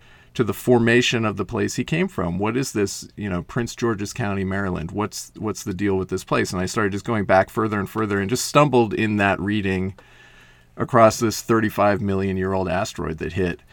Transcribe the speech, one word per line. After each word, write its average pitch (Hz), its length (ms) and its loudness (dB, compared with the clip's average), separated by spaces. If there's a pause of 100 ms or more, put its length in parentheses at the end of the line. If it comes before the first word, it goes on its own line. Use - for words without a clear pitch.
(340)
to 127 100 0
the 104 100 -2
formation 120 720 4
of 104 120 -2
the 101 80 -4
place 104 300 -4
he 127 80 -2
came 165 240 -2
from. 87 320 -4
What 107 180 0
is 135 140 -2
this, - 460 -2
you 101 120 -6
know, 90 140 -2
Prince 117 320 -6
George's 104 380 -4
County, 98 320 -4
Maryland? 92 480 -4
What's, - 440 -6
what's 101 280 -6
the 104 100 -6
deal 95 240 0
with 92 100 -2
this 92 140 -4
place?" 120 300 -2
And 92 100 -2
I 92 40 -2
started 101 260 -2
just 98 120 -6
going 110 200 -2
back 95 260 4
further 107 300 -2
and 92 100 -4
further 101 300 -2
and 98 100 -2
just 120 160 -2
stumbled 123 480 4
in 107 220 0
that 98 240 2
reading 95 540 -2 (840)
across 113 420 6
this 110 240 0
thirty-five 104 580 2
million 98 360 0
year 95 160 -2
old 92 160 0
asteroid 85 500 -4
that 82 140 -8
hit. 90 280 -2 (120)